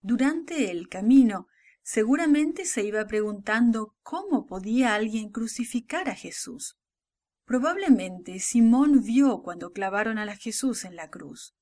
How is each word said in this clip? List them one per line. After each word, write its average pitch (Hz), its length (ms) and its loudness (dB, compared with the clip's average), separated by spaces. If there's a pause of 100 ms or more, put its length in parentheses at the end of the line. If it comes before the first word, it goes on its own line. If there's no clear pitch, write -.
Durante 269 680 0
el 175 180 -8
camino, 214 580 6 (360)
seguramente 302 800 2
se 226 180 -4
iba 208 220 -2
preguntando 214 960 0
cómo 349 460 -4
podía 214 480 -2
alguien 214 340 -4
crucificar 233 800 -6
a - 60 -8
Jesús. - 640 -14 (680)
Probablemente 240 920 0
Simón 247 640 4
vio 240 400 2
cuando 175 280 -12
clavaron 202 460 -4
a 214 80 -6
la 208 100 -10
Jesús 226 480 -6
en 180 120 -16
la 165 160 -16
cruz. - 500 -18